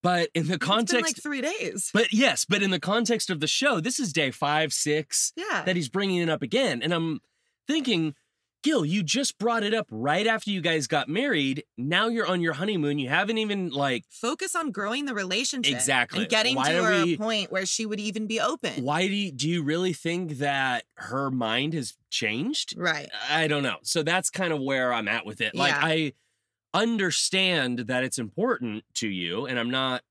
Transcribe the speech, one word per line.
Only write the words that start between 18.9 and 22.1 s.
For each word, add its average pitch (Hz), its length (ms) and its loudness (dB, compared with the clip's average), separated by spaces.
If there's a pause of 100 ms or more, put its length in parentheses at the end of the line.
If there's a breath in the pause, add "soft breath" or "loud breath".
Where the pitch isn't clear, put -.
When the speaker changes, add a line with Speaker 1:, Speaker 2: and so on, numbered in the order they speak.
Speaker 1:
do 196 60 0
you, 202 180 0
do 131 200 -4
you 175 120 2
really 165 300 0
think 165 460 -4
that 135 460 0 (100)
her 135 360 -4
mind 127 440 0
has 131 240 -4 (100)
changed? 127 680 -2